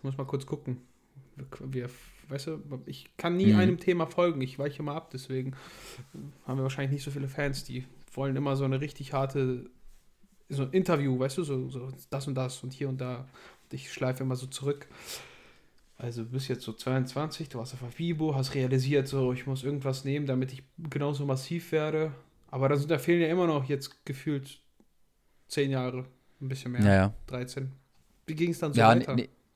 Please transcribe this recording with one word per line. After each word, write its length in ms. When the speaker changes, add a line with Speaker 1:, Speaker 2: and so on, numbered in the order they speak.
Speaker 1:
muss 160
mal 80
kurz 180
gucken. 340
Wir, 240
weißt 200
du, 140
ich 300
kann 200
nie 160
Speaker 2:
Mhm. 60
Speaker 1:
einem 200
Thema 280
folgen, 340
ich 180
weiche 220
immer 140
ab, 160
deswegen 440
haben 120
wir 40
wahrscheinlich 300
nicht 120
so 60
viele 180
Fans, 360
die 220
wollen 240
immer 200
so 80
eine 160
richtig 320
harte, 580
so 140
ein 100
Interview, 460
weißt 200
du, 60
so, 240
so 200
das 160
und 80
das 280
und 100
hier 160
und 120
da. 200
Und 100
ich 200
schleife 300
immer 140
so 100
zurück. 420
Also 280
du 60
bist 180
jetzt 140
so 100
zweiundzwanzig, 800
du 80
warst 160
auf 60
der 100
fibo, 440
hast 200
realisiert, 520
so, 280
ich 120
muss 160
irgendwas 420
nehmen, 200
damit 280
ich 100
genauso 480
massiv 460
werde. 400
Aber 200
da 60
sind, 140
da 80
fehlen 220
ja 80
immer 180
noch 200
jetzt 400
gefühlt 560
zehn 220
Jahre, 360
ein 80
bisschen 240
mehr, 100
Speaker 2:
Ja, 120
ja. 200
Speaker 1:
dreizehn. 460
Wie 80
ging's 260
dann 120
so 80
Speaker 2:
Ja, 80
Speaker 1:
weiter? 260
Speaker 2:
nee, 140